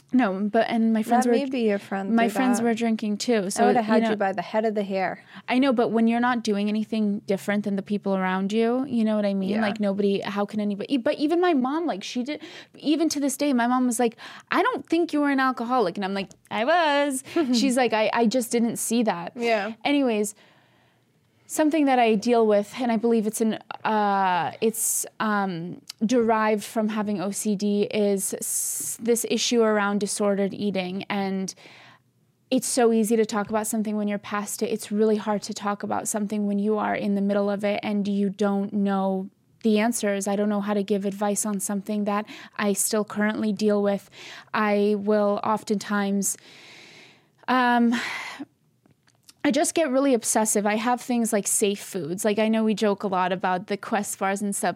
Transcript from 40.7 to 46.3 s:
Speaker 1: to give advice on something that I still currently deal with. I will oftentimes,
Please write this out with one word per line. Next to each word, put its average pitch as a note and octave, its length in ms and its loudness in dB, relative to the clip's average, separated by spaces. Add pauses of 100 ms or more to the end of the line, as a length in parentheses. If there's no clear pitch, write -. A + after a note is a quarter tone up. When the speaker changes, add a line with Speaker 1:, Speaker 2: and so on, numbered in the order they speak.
Speaker 1:
to G#3 80 0
give G3 220 -2
advice G3+ 420 -2
on G3+ 140 -4
something G#3 440 -4
that G#3 220 -2 (300)
I G#3 160 0
still G#3 320 0
currently G#3+ 480 -2
deal G#3 300 2
with. G3+ 280 -2 (420)
I G#3 460 2
will G3+ 460 2
oftentimes, G3+ 920 -2 (1120)